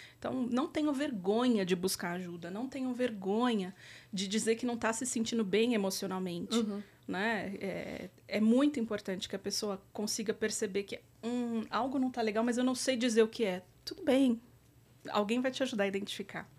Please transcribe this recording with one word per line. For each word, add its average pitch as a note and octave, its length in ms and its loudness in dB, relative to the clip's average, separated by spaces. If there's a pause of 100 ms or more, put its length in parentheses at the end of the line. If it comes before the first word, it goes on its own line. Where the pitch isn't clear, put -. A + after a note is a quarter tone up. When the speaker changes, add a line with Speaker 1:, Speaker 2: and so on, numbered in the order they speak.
(200)
Speaker 1:
Então, B3 280 -2
não C4+ 200 0
tenham D4+ 240 0
vergonha A#3 760 2
de F3+ 80 2
buscar F3+ 380 -2
ajuda, F3 360 -8
não A3 200 -6
tenham B3+ 260 -4
vergonha G#3+ 800 0 (380)
de G3 160 -2
dizer A3 260 2
que A3+ 100 -2
não A#3+ 120 0
tá A3+ 160 2
se A3+ 120 -6
sentindo A3+ 380 0
bem A3 320 4
emocionalmente, F#3+ 840 -2
Speaker 2:
Uhum. G#3 220 0 (280)
Speaker 1:
né? G3 520 -2
É, F3+ 480 -6 (200)
é G#3 120 -2
muito B3 380 6
importante G#3 500 -4
que - 60 -6
a G3 60 -4
pessoa G3 420 -4 (100)
consiga G#3+ 400 -2
perceber G#3 520 -2
que, - 160 -10 (240)
"Hum, A#3 460 -2
algo C4 280 0
não B3+ 120 2
tá B3 120 -4
legal, A3 220 2
mas A#3+ 120 2
eu B3 80 2
não B3+ 100 2
sei C4 220 0
dizer A3+ 260 4
o A3 60 4
que A3+ 160 -2
é." F#3 180 0 (220)
Tudo - 200 -12
bem, C4 360 6 (680)
alguém G#3 300 2
vai B3+ 100 0
te B3+ 120 -4
ajudar A#3+ 220 0
a G3+ 40 2
identificar, G3 600 -6 (100)